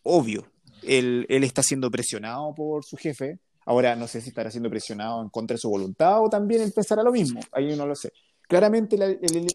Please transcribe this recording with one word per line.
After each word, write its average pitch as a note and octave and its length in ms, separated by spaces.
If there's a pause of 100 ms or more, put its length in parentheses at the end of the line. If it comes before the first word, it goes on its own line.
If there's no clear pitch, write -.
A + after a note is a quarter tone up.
obvio. A#2 440 (360)
Él, B2 460
él C3+ 160
está C3 180
siendo C3 300
presionado A#2+ 600
por D3+ 320
su - 120
jefe. C#3 420 (260)
Ahora, B2 300
no A#2 140
sé A#2 120
si B2 100
estará A2 200
siendo A#2 180
presionado A2+ 540
en G#2+ 60
contra A2+ 260
de A2+ 60
su A2+ 100
voluntad G2+ 500
o A3 80
también G#3+ 320
él G#3 140
pensará G#3+ 300
lo B3 80
mismo. C3+ 280 (120)
Ahí D3 240
no C#3+ 100
lo C#3+ 80
sé. - 180 (360)
Claramente G#3 500
la, G3 80
el, E3+ 480